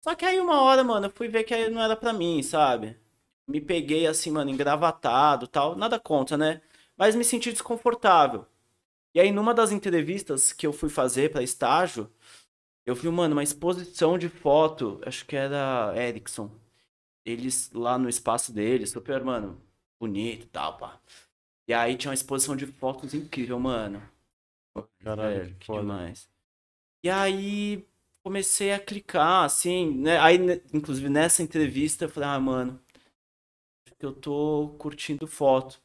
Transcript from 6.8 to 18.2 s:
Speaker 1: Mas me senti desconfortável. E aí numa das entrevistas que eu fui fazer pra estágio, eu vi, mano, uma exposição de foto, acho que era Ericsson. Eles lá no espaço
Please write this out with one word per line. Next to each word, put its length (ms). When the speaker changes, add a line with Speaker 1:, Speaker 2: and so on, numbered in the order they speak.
Speaker 1:
Mas 180
me 100
senti 280
desconfortável. 920
E 60
aí 100
numa 220
das 200
entrevistas 800
que 120
eu 60
fui 160
fazer 420
pra 120
estágio, 680
eu 80
vi, 160
mano, 240
uma 80
exposição 760
de 120
foto, 760
acho 220
que 100
era 600
Ericsson. 540
Eles 460
lá 260
no 100
espaço 460